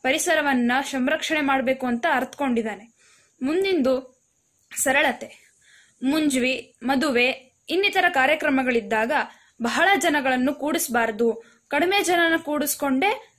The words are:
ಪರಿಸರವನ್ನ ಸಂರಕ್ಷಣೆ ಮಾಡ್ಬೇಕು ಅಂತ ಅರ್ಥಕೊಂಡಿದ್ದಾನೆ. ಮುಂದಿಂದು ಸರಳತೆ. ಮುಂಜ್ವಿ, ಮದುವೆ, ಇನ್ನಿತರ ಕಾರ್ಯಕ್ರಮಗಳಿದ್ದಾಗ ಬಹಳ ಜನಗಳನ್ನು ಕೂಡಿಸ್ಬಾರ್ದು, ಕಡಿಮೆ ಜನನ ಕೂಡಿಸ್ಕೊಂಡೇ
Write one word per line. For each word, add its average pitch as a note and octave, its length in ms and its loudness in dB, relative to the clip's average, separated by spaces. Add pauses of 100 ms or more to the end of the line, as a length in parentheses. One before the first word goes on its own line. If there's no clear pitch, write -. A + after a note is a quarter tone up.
ಪರಿಸರವನ್ನ C#4 680 0 (200)
ಸಂರಕ್ಷಣೆ D4+ 500 -2
ಮಾಡ್ಬೇಕು C4 460 0
ಅಂತ A#3 240 -2
ಅರ್ಥಕೊಂಡಿದ್ದಾನೆ. A#3 840 -4 (460)
ಮುಂದಿಂದು C#4 800 0 (600)
ಸರಳತೆ. C#4 720 -2 (520)
ಮುಂಜ್ವಿ, C4 800 0
ಮದುವೆ, B3 440 2 (420)
ಇನ್ನಿತರ F#4+ 400 2
ಕಾರ್ಯಕ್ರಮಗಳಿದ್ದಾಗ C4 1000 0 (500)
ಬಹಳ A#3+ 340 2
ಜನಗಳನ್ನು C4+ 580 0
ಕೂಡಿಸ್ಬಾರ್ದು, A#3 920 -2 (240)
ಕಡಿಮೆ F4+ 360 0
ಜನನ E4+ 340 2
ಕೂಡಿಸ್ಕೊಂಡೇ D4 1000 -2